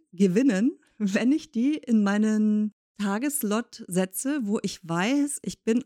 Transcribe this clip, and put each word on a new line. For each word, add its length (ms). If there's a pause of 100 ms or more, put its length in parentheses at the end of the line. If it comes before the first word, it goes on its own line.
(120)
gewinnen, 760
<laughs> 120
wenn 340
ich 180
die 260
in 260
meinen 720 (240)
Tageslot 920
setze, 580
wo 160
ich 240
weiß, 560
ich 220
bin 220